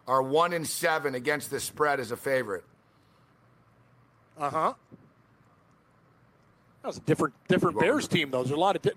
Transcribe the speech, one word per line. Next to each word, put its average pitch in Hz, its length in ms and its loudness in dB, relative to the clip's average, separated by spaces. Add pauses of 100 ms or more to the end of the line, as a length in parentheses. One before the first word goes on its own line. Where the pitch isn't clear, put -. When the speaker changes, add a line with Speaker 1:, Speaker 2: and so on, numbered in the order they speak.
Speaker 1:
are 131 140 4
one 156 300 2
and 160 160 -4
seven 151 480 0
against 135 360 -2
the 135 80 -4
spread 143 420 0
as 113 100 -6
a 117 60 -6
favorite. 120 480 -2 (1700)
Speaker 2:
Uh-huh. 156 360 -2 (2000)
That - 60 -8
was 202 100 -8
a - 40 -14
different, 156 320 0 (140)
different 180 280 2
Speaker 1:
You - 20 -2
want 165 100 4
me 226 60 4
Speaker 2:
Bears 302 160 0
Speaker 1:
to - 80 -2
Speaker 2:
team, 143 140 -2
though. 127 120 0
There's 127 80 -2
a 147 80 -2
lot 190 160 4
of 160 60 -4
di-, 196 160 0